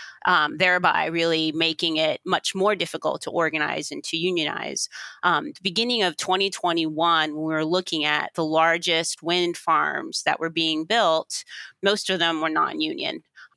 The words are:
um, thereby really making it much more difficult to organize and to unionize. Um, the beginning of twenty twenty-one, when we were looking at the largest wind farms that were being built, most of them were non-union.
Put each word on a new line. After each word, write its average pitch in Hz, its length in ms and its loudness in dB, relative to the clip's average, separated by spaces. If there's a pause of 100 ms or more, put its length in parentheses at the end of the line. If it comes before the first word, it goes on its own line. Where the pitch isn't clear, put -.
(260)
um, 156 320 2
thereby 180 480 4
really 165 460 0
making 160 460 0
it 156 280 0
much - 300 -2
more 196 200 2
difficult 160 460 -4
to - 80 -8
organize 156 600 -2
and - 140 -8
to - 120 -4
unionize. 165 720 -2 (320)
Um, 170 320 2
the - 80 -20
beginning 226 400 0
of 175 160 0
twenty 196 320 0
twenty-one, 160 840 2
when 156 100 -4
we 160 80 -2
were 156 100 2
looking 165 420 0
at 151 280 0
the 170 100 -2
largest 165 800 2
wind 175 340 0
farms 151 680 -2
that 151 160 2
were 165 100 -2
being 160 340 -2
built, 165 600 2 (400)
most 202 260 0
of 190 80 0
them 165 240 2
were 160 80 0
non-union. 156 720 -2 (360)